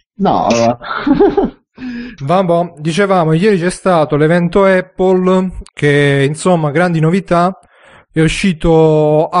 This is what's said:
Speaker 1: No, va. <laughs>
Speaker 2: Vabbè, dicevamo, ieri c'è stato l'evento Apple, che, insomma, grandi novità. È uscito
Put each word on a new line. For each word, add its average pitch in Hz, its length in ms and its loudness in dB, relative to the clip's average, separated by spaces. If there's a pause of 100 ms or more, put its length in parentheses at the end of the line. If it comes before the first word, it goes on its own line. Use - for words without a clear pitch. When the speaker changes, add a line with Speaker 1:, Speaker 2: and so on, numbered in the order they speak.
(160)
Speaker 1:
No, 143 340 0
va. 117 280 0 (680)
<laughs> 240 800 -14
Speaker 2:
Vabbè, 170 540 -2
dicevamo, 165 560 0
ieri 196 260 2
c'è 180 100 -2
stato 160 480 -2
l'evento 175 480 2
Apple, 185 840 0 (220)
che, 143 540 0
insomma, 156 440 0
grandi 170 280 0
novità. 175 580 0 (540)
È 160 100 -4
uscito 156 1080 2 (120)